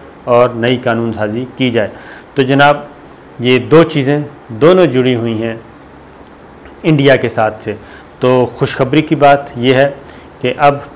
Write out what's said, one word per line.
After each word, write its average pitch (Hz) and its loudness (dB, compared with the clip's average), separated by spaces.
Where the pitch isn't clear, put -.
और 123 2
नई 120 -2
कानून 117 -4
साजी 107 -6
की 131 0
जाए। 107 -2
तो 139 0
जनाब, 139 2
ये 127 2
दो 143 4
चीज़ें 147 -2
दोनों 170 2
जुड़ी 127 0
हुई 117 -4
हैं 113 -8
India 139 4
के 120 -2
साथ 107 -4
से। 107 -8
तो 127 2
खुशखबरी 139 -2
की 151 -2
बात 139 2
यह 127 2
है 135 4
कि 123 -2
अब 143 2